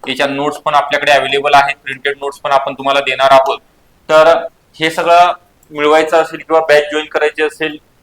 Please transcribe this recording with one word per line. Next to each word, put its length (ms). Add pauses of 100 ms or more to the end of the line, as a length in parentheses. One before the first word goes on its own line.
याच्या 200
नोट्स 300
पण 160
आपल्याकडे 380
अव्हेलेबल 420
आहेत, 300
प्रिंटेड 340
नोट्स 220
पण 120
आपण 220
तुम्हाला 260
देणार 320
आहोत. 260 (520)
तर 280 (420)
हे 120
सगळं 420 (380)
मिळवायचं 500
असेल 180
किंवा 200
बॅच 320
जॉईन 140
करायची 380
असेल 480 (120)